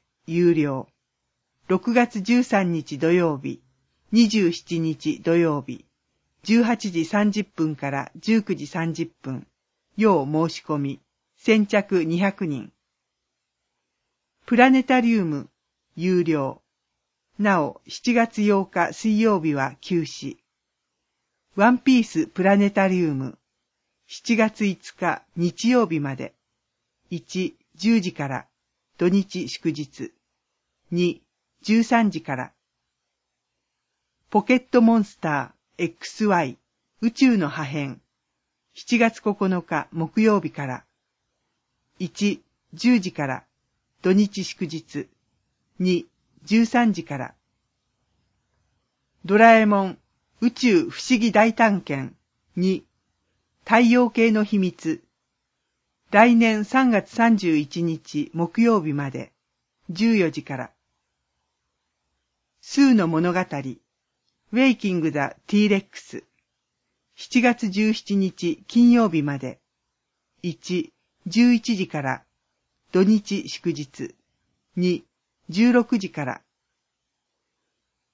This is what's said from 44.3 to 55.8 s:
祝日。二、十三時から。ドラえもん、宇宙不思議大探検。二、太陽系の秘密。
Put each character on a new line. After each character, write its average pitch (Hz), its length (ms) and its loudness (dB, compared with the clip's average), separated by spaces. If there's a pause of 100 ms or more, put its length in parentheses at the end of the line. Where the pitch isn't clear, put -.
祝 - 220 -10
日。 151 420 -12 (720)
二、 180 260 0 (380)
十 226 200 2
三 233 280 2
時 175 100 -6
か 147 160 -10
ら。 127 160 -12 (1900)
ド 185 120 0
ラ 226 220 8
え 214 80 2
も 202 180 0
ん、 185 140 -8 (420)
宇 240 120 0
宙 175 380 2
不 - 120 -14
思 254 160 0
議 220 140 0
大 220 240 2
探 202 240 2
検。 139 340 -10 (400)
二、 185 320 -2 (800)
太 226 160 2
陽 240 300 4
系 233 200 2
の 214 140 0
秘 208 140 -2
密。 175 440 -4 (1080)